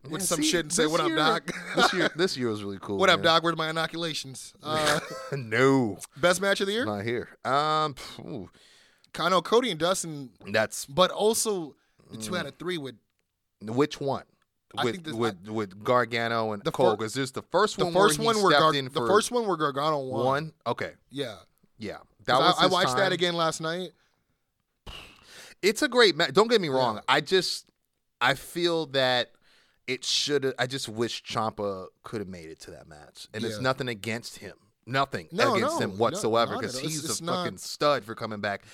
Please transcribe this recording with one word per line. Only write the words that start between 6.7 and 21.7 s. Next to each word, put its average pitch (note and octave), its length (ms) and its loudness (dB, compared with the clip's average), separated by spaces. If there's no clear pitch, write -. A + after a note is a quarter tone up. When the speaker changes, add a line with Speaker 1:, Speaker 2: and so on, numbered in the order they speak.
Speaker 1:
year? A#3+ 120 -2
Speaker 2:
Not G#2 200 -4
here. A#2 240 -4
Um, D3+ 520 0
phew. - 560 -14
Speaker 1:
I E3 120 0
know F3+ 120 4
Cody A#3 300 2
and D#3+ 80 -6
Dustin, D#3+ 500 -2
Speaker 2:
That's G#2+ 340 0
Speaker 1:
but E3+ 240 4
also G3+ 680 0
the - 60 -14
two G#3+ 160 -8
Speaker 2:
Mm. F3 80 -2
Speaker 1:
out D3+ 40 -6
of C#3 140 -14
three F3 180 -4
with B2+ 180 -10
Speaker 2:
Which B2 360 0
one? C3+ 260 -4
Speaker 1:
I C#3 60 0
Speaker 2:
With, F#3+ 100 2
Speaker 1:
think D#3 120 -10
this, D3+ 100 -8
Speaker 2:
with, A2+ 220 0
Speaker 1:
I - 40 -12
Speaker 2:
with G#2 320 -6
Gargano A#2 680 0
and G#2 120 -8
Speaker 1:
the D#3 80 -2
Speaker 2:
Cole, B2 200 4
Speaker 1:
fir-, G#2 60 0
Speaker 2:
'cause A2 180 -4
there's C3 160 -2
the G#2 100 -8
first G3+ 360 0
Speaker 1:
the F#3 80 0
Speaker 2:
one E3+ 100 -4
Speaker 1:
first D#3 240 6
Speaker 2:
where A3+ 60 -2
he - 20 4
Speaker 1:
one A3 160 2
where F3+ 80 8
Speaker 2:
stepped C#3+ 100 8
Speaker 1:
Gar-, D#3 140 6
Speaker 2:
in C3+ 100 -2
Speaker 1:
the B2+ 60 -8
Speaker 2:
for A#2+ 160 -2
Speaker 1:
first G#3 240 4
one A#3 160 0
where F3 100 0
Gargano D3 440 0
won. B2+ 240 -2
Speaker 2:
one? D3 280 0
Okay. G#2+ 260 -4
Speaker 1:
Yeah. B2 280 -8